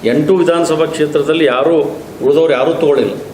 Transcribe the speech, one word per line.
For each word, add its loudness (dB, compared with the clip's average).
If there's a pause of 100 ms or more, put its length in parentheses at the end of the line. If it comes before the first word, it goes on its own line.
ಎಂಟು 2
ವಿಧಾನಸಭಾ 0
ಕ್ಷೇತ್ರದಲ್ಲಿ 0
ಯಾರೂ, 2 (480)
ಉಳಿದವ್ರು 2
ಯಾರೂ 0
ತಗೊಳ್ಳಿಲ್ಲ. 0 (220)